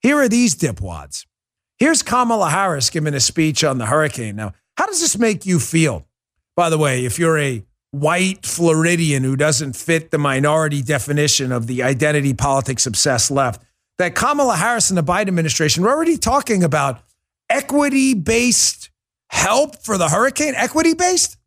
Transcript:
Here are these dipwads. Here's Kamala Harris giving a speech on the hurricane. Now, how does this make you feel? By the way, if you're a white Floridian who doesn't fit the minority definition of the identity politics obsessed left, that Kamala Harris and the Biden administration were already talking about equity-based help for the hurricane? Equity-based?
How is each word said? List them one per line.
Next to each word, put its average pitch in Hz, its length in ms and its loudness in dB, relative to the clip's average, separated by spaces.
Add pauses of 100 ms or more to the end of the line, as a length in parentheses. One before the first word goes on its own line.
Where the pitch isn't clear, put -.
Here 285 180 2
are 269 100 4
these 233 280 2
dipwads. 87 680 -8 (540)
Here's 294 240 2
Kamala 233 480 0
Harris 170 400 -2
giving 151 240 -4
a 135 60 -2
speech 156 420 0
on 135 160 0
the 113 80 -4
hurricane. 120 500 -2
Now, 107 160 -8 (240)
how 359 100 0
does 403 140 -4
this 330 160 -2
make 214 300 -2
you 180 140 2
feel? 143 440 -2 (520)
By 175 120 2
the 160 100 0
way, 131 260 0
if 123 140 -4
you're 160 200 2
a 135 260 -4 (280)
white 175 520 0
Floridian 165 760 2
who 131 140 0
doesn't 139 400 0
fit 160 340 -2
the 160 80 -2
minority 147 640 0
definition 143 720 0
of 117 160 -4
the 123 140 -4
identity 139 520 0
politics 135 520 0
obsessed 123 440 0
left, 135 320 -2 (360)
that 175 180 -2
Kamala 262 400 2
Harris 220 340 0
and 190 80 0
the 160 60 0
Biden 185 240 0
administration 160 560 0
were 220 60 4
already 320 280 0
talking 202 460 0
about 139 380 -2 (460)
equity-based 262 1400 0 (380)
help 247 540 0
for 208 160 -2
the 165 100 2
hurricane? 262 460 0
Equity-based? 330 840 0 (100)